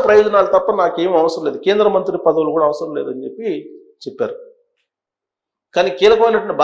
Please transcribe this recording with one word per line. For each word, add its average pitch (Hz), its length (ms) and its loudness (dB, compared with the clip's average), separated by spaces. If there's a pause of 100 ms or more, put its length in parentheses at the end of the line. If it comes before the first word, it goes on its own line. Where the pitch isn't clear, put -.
ప్రయోజనాలు 208 480 4
తప్ప 185 160 2 (100)
నాకేం 175 400 0
అవసరం 165 280 -2
లేదు, 135 180 -6
కేంద్ర 208 200 2 (100)
మంత్రి 185 200 -2 (100)
పదవులు 156 300 2
కూడా 160 120 2
అవసరం 151 300 -6
లేదని 131 280 -8
చెప్పి 220 220 -10 (560)
చెప్పారు. 113 320 -6 (1400)
కానీ 185 220 0
కీలకమైనటువంటి 214 640 2